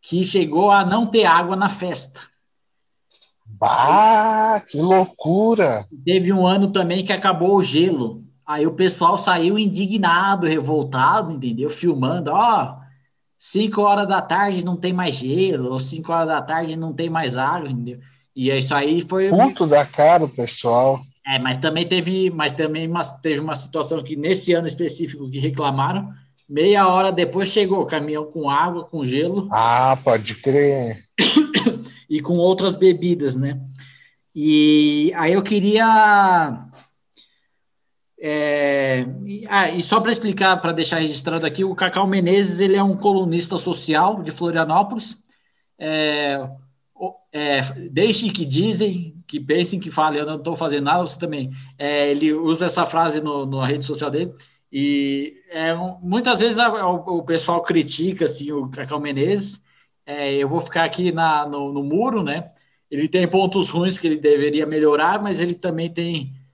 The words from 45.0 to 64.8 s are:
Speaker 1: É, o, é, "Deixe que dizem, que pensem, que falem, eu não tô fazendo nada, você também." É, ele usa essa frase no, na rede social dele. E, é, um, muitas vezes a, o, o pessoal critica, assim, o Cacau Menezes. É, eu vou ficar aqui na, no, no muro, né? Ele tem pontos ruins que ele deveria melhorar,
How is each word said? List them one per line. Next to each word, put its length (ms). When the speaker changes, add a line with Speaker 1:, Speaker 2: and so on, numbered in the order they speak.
Speaker 1:
É, 640
o, 220
é, 300
"Deixe 380
que 140
dizem, 720
que 100
pensem, 400
que 140
falem, 260
eu 80
não 140
tô 160
fazendo 300
nada, 160
você 140
também." 360
É, 320
ele 220
usa 340
essa 180
frase 360
no, 260
na 180
rede 200
social 260
dele. 240
E, 600
é, 260
um, 280
muitas 380
vezes 180
a, 300
o, 300
o 40
pessoal 400
critica, 640
assim, 260
o 180
Cacau 300
Menezes. 640
É, 280
eu 140
vou 120
ficar 240
aqui 280
na, 340
no, 260
no 120
muro, 400
né? 240
Ele 160
tem 220
pontos 420
ruins 260
que 120
ele 80
deveria 500
melhorar, 560